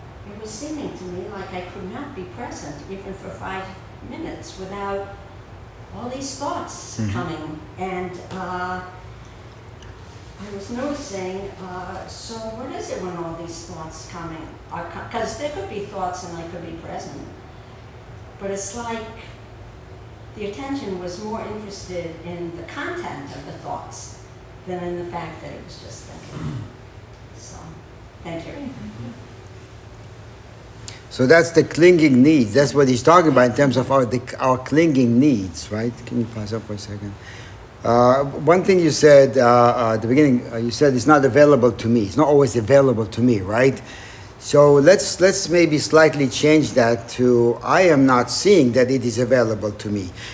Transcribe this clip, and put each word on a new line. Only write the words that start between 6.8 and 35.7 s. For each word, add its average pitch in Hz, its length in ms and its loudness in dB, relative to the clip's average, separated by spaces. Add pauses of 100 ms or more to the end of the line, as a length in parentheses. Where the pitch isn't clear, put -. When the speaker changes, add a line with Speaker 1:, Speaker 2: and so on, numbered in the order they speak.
Speaker 2:
Mm-hmm. 107 140 -2
Speaker 1:
coming. 160 480 -8 (180)
And, 185 400 -8 (140)
uh, 180 480 -8 (1600)
I 202 120 -12
was 196 140 -12
noticing, 196 800 -8 (140)
uh, 180 460 -12
so - 260 -14
what 226 400 -10
is 415 160 -10
it 196 100 -8
when 180 160 -8
all 165 220 -10
these 170 280 -14
thoughts 160 440 -16
coming 165 380 -12 (240)
are 170 200 -10
co-, - 160 -12
'cause 233 300 -6
there 294 120 -6
could - 200 -10
be 202 160 -8
thoughts 180 380 -8
and 170 120 -12
I 170 140 -10
could 170 160 -12
be 165 60 -12
present. 175 500 -12 (1160)
But 196 100 -8
it's 196 240 -8
like 233 320 -8 (1300)
the 202 120 -10
attention 208 540 -8
was 180 220 -10
more 220 180 -8
interested 196 720 -10 (160)
in 175 300 -10
the - 80 -14
content 339 720 -10
of 285 100 -16
the - 60 -14
thoughts - 640 -14 (500)
than 180 160 -8
in 175 160 -8
the 175 140 -10
fact 160 300 -12
that 143 100 -14
it - 120 -16
was - 140 -18
just - 280 -18
thinking. 151 520 -12 (800)
So, - 180 -18 (680)
thank 165 200 -12
you. 147 80 -14 (2500)
Speaker 2:
So 131 180 2
that's 165 240 8
the 156 100 6
clinging 151 640 6
needs. 135 300 4
That's 139 200 4
what 139 140 4
he's 127 140 0
talking 160 280 6
about 127 200 6
in - 60 -6
terms 135 200 4
of 127 160 0
our, 135 120 4
the, 120 160 -2 (200)
our 127 180 2
clinging 131 640 4
needs, 104 500 0